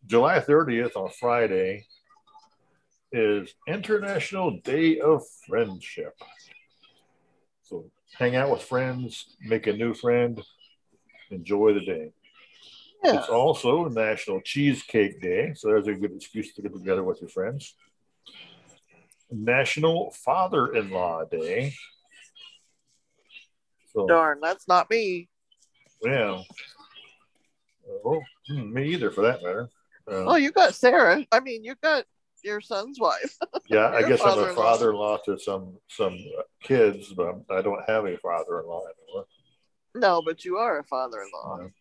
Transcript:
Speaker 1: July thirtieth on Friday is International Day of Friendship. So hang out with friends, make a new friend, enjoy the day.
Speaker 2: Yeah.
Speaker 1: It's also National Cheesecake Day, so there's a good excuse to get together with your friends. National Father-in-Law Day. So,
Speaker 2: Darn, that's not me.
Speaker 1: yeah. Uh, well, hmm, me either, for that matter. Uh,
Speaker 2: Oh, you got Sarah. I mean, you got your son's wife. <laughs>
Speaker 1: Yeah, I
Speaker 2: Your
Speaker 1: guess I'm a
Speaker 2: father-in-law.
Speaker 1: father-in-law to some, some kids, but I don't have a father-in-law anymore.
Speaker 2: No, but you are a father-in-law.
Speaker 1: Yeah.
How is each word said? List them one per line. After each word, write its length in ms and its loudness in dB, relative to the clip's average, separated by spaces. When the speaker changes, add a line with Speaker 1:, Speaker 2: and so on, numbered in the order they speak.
Speaker 1:
July 340 4
thirtieth 560 2
on 140 -6
Friday 640 0
is 420 0
International 960 -4
Day 340 2
of 240 2
Friendship. 680 -4
So 260 -14
hang 160 0
out 160 0
with 120 0
friends, 800 -6
make 240 -2
a 60 2
new 220 -2
friend, 480 0
enjoy 440 2
the 100 0
day. 280 -8
Speaker 2:
Yeah. 160 6
Speaker 1:
It's 80 -6
also 600 2
National 520 -2
Cheesecake 840 0
Day, 320 0
so 140 -4
there's 180 4
a 80 -2
good 220 -4
excuse 380 -10
to 80 -14
get 100 -8
together 320 -2
with 160 -4
your 100 -16
friends. 460 -8
National 800 0
Father-in-Law 1040 0
Day. 440 -4
So, 160 0
Speaker 2:
Darn, 340 4
that's 240 -4
not 240 4
me. 380 -2
Speaker 1:
yeah. 380 0
Uh, 160 -10
well, 180 0
hmm, 240 -8
me 200 -2
either, 180 -2
for 120 -2
that 200 2
matter. 260 -6
Uh, 180 -4
Speaker 2:
Oh, 100 4
you 160 2
got 220 4
Sarah. 580 6
I 80 6
mean, 240 -10
you 180 -12
got 220 2
your 160 -6
son's 400 -8
wife. 360 -2
<laughs> 160 -10
Speaker 1:
Yeah, 180 4
I 140 2
Speaker 2:
Your 100 2
Speaker 1:
guess 120 4
I'm 60 6
a 40 6
Speaker 2:
father-in-law. 300 0
Speaker 1:
father-in-law 640 2
to 120 -4
some, 400 -8
some 300 -4
kids, 500 2
but 240 -4
I 120 0
don't 260 -2
have 160 0
a 140 -4
father-in-law 680 -6
anymore. 420 -14
Speaker 2:
No, 300 2
but 200 -6
you 120 -6
are 240 0
a 40 -16
father-in-law. 800 -8
Speaker 1:
Yeah. 40 -16